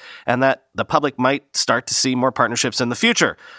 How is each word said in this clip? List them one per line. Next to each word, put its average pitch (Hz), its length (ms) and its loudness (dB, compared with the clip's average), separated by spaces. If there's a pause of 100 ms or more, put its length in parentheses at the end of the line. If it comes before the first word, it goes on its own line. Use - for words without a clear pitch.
(260)
and 123 160 2
that 135 320 0
the 113 100 -4
public 147 340 -2
might 131 380 -2
start 120 300 0
to - 80 -4
see 131 200 0
more 127 160 0
partnerships 117 480 -2
in 120 120 0
the 120 40 -2
future. 185 440 0 (200)